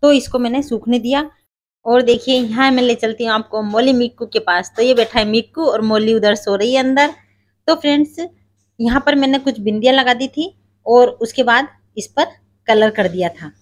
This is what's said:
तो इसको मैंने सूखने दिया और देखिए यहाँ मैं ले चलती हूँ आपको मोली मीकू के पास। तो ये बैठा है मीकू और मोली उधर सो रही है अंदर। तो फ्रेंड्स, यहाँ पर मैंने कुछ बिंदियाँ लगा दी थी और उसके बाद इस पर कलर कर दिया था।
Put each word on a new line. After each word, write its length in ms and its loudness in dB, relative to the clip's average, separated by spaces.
तो 100 6
इसको 260 -2
मैंने 240 -2
सूखने 360 -2
दिया 300 -2
और 180 4
देखिए 320 0
यहाँ 360 0
मैं 120 2
ले 140 2
चलती 280 -4
हूँ 80 -2
आपको 300 -4
मोली 300 0
मीकू 320 -2
के 160 -4
पास। 360 -2
तो 60 0
ये 100 4
बैठा 260 0
है 80 0
मीकू 380 -2
और 180 0
मोली 300 2
उधर 240 2
सो 180 -2
रही 180 -2
है 60 2
अंदर। 340 0
तो 80 2
फ्रेंड्स, 440 0
यहाँ 260 0
पर 100 2
मैंने 240 2
कुछ 220 -4
बिंदियाँ 320 0
लगा 220 2
दी 140 -6
थी 240 -6
और 260 4
उसके 340 -4
बाद 220 0
इस 120 -10
पर 180 -2
कलर 240 4
कर 180 -2
दिया 220 -4
था। 200 -18